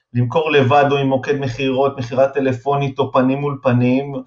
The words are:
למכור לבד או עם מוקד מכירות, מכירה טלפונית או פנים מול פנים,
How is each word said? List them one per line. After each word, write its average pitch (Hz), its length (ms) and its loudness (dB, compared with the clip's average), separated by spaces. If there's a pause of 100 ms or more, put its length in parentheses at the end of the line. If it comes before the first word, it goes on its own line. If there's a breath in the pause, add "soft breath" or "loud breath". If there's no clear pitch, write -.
(140)
למכור 123 380 0
לבד 143 400 4
או 143 60 2
עם 139 100 0
מוקד 135 320 -2
מכירות, 135 580 -2
מכירה 127 300 0
טלפונית 135 720 -2
או 139 120 -2
פנים 131 260 2
מול 143 260 -4
פנים, 127 500 0 (140)